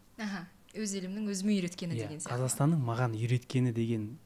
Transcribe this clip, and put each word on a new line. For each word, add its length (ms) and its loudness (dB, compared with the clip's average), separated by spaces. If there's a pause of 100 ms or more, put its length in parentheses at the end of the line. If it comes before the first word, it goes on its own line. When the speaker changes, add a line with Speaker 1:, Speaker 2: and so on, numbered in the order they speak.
(180)
Speaker 1:
Аха, 280 -6 (260)
«Өз 240 -4
елімнің 320 -4
өзіме 300 2
үйреткені» 380 -4
Speaker 2:
Иә, 100 -2
Speaker 1:
деген 140 -8
сияқты. 120 -8
Speaker 2:
«Қазақстанның 480 4
маған 380 0
үйреткені» 580 2
деген 300 0 (200)